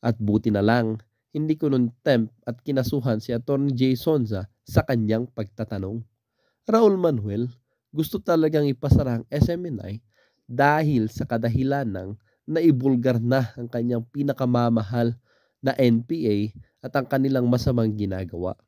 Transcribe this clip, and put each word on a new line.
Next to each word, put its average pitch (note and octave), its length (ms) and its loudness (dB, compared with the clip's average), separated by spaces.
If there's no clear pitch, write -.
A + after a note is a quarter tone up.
At A#2 160 0
buti G#2 320 0
na G2+ 160 0
lang, A2 400 0
hindi D#3 160 -2
kinontempt B2+ 800 0
at A#2 160 -10
kinasuhan C3 560 -2
si A#2+ 160 -6
Attorney C#3 400 -2
Jay C3 160 2
Sonza A#2 560 -2
sa - 240 0
kanyang A2+ 480 0
pagtatanong. G#2+ 640 -8
Raul G#3+ 320 4
Manuel, A#2+ 560 -2
gusto D#3 320 -4
talagang D#3 480 2
ipasara B2+ 480 2
ang - 80 -18
S D3+ 240 2
M F3 160 -6
N G#2 160 -8
I G2+ 160 -10
dahil C#3 640 2
sa - 160 -8
kadahilan B2+ 560 -2
ng F#2+ 320 -8
naibulgar B2+ 720 2
na A#2+ 320 0
ang A#2+ 160 -12
kanyang A#2+ 400 -2
pinakamamahal A#2+ 1040 0
na C3 160 -2
N A#2 240 4
P D#3 240 -6
A G#2 120 2
at - 80 -6
ang C3 80 0
kanilang C3+ 480 0
masamang A#2+ 400 2
ginagawa. F#2 640 -6